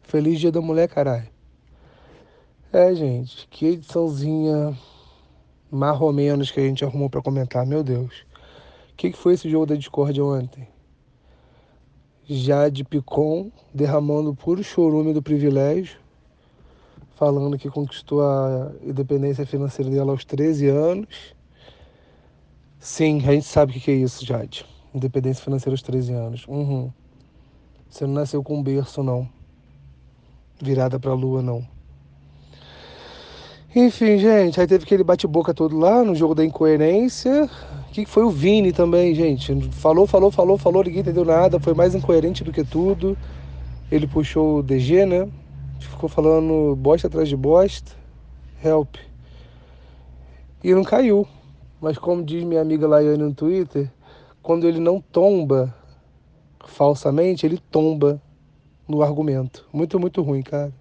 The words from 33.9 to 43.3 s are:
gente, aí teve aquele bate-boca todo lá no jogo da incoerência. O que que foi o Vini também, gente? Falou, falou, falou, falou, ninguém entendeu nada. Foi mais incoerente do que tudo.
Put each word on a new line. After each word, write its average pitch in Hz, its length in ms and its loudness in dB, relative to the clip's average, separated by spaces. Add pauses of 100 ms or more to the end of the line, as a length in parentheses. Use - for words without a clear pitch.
gente, 196 400 4
aí 180 80 4
teve 190 180 4
aquele 190 200 2
bate-boca 170 480 2
todo 156 260 0
lá 208 240 4
no 202 120 2
jogo 160 200 2
da 160 80 2
incoerência. 175 1080 2 (400)
O - 40 -20
que 208 140 -6
que - 40 -20
foi 220 140 4
o 226 60 4
Vini 185 420 2
também, 175 420 2
gente? 143 400 0 (180)
Falou, 165 340 4
falou, 196 240 4
falou, 190 260 2
falou, 185 260 2
ninguém 175 180 -2
entendeu 175 240 -2
nada. 165 360 4
Foi 160 140 0
mais 175 200 4
incoerente 165 480 0
do 160 80 -6
que 147 140 -4
tudo. 185 520 -2 (760)